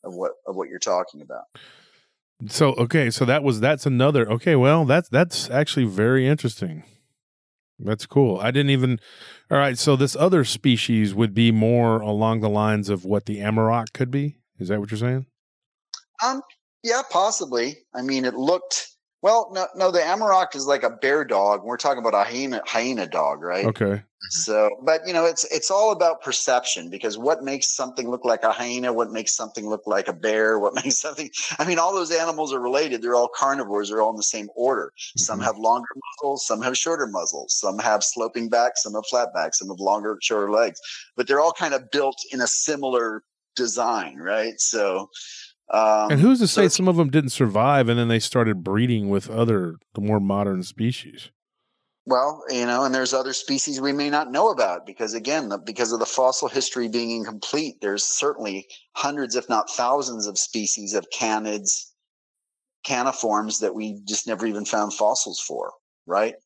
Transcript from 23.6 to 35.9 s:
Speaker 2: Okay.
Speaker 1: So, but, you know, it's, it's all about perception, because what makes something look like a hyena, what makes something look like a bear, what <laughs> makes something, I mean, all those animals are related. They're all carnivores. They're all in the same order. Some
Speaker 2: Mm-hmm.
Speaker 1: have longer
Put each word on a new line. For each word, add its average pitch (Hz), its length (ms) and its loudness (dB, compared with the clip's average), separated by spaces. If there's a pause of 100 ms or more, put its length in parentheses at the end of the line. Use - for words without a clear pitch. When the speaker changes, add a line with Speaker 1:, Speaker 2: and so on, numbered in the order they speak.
Speaker 2:
Okay. 104 360 0 (300)
Speaker 1:
So, 107 380 2 (140)
but, 160 240 2
you 180 60 -4
know, 165 120 4
it's, 165 200 2
it's - 260 -4
all 208 200 4
about 170 320 2
perception, 123 680 -2
because 104 300 -6
what 135 240 0
makes 135 320 -4
something 127 340 -6
look 123 160 -6
like 117 180 2
a 113 80 4
hyena, 123 400 -4
what 113 200 -2
makes 110 240 -4
something 110 340 -8
look 107 160 -4
like 101 220 0
a 101 60 -4
bear, 110 460 2
what 101 140 2
<laughs> - 20 -6
makes 135 220 -2
something, 147 320 -8 (300)
I 151 60 0
mean, 175 120 0
all 175 160 2
those 170 180 -2
animals 160 420 -2
are 131 60 -2
related. 127 420 0
They're 120 140 0
all 120 200 4
carnivores. 107 540 -2
They're 110 120 0
all 107 80 4
in 113 80 -6
the 107 60 -6
same 104 320 -4
order. 117 360 0 (260)
Some 107 200 -2
Speaker 2:
Mm-hmm. 117 80 -4
Speaker 1:
have 107 120 -2
longer 117 300 0 (340)